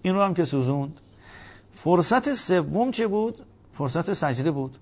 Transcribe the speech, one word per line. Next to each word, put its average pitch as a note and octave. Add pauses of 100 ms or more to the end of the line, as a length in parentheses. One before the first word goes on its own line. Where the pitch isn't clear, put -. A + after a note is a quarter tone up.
این F#3
رو G3
هم G3
که E3
سوزوند. C#3 (680)
فرصت G#3+
سوم F#3
چه A3+
بود؟ G#3+ (260)
فرصت D#3
سجده C#3
بود. C3+